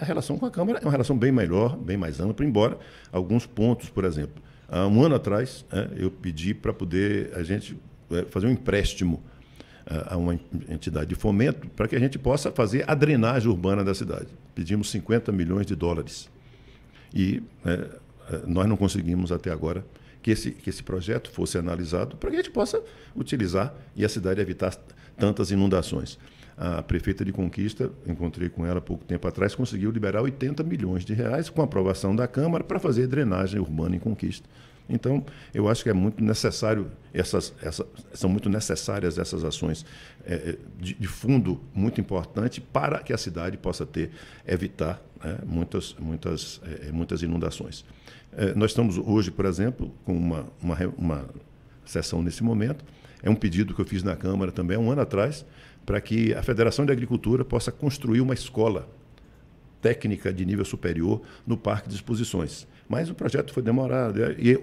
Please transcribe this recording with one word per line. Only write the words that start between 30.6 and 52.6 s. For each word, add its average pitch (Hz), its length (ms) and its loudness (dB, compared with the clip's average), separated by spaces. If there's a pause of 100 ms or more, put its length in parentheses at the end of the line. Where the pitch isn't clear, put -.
milhões 92 400 -2
de 104 100 -4
reais 123 360 -2
com 160 120 0
a 143 40 4
aprovação 95 500 2
da 120 140 2
Câmara 160 340 0
para 196 160 -2
fazer 131 280 2
drenagem 101 520 2
urbana 82 380 0
em - 20 -2
Conquista. 101 480 -4 (400)
Então, 135 380 0 (280)
eu 104 140 2
acho 120 160 2
que 120 60 0
é 104 40 4
muito 101 300 2
necessário, 107 640 2 (240)
essas, 90 480 0
essa, 82 240 -6 (280)
são 92 160 0
muito 104 200 2
necessárias 95 680 -2
essas 85 260 -4
ações, 80 420 -2 (400)
é, 87 80 -4
é, 82 240 -4 (220)
de, 90 140 -6
de 98 140 -6
fundo 107 520 2 (140)
muito 110 260 0
importante 101 600 -4
para 143 380 -2
que - 120 -8
a 113 60 -2
cidade 87 400 -6
possa 85 280 -6
ter, 80 260 -4 (360)
evitar, 87 560 -2 (180)
né, 80 240 -6
muitas, 85 540 -4
muitas, 80 640 -6
é, 78 240 -12
é, 76 60 -8
muitas 85 280 -2
inundações. 85 600 -4 (480)
É, 98 220 0
nós 107 180 4
estamos 107 260 2
hoje, 98 320 4
por 95 140 -2
exemplo, 98 480 0 (140)
com 92 100 0
uma, 85 300 0 (180)
uma 85 100 2
re-, 90 240 0
uma 71 300 -2 (560)
sessão 85 400 -2
nesse 85 180 -2
momento. 117 440 0 (360)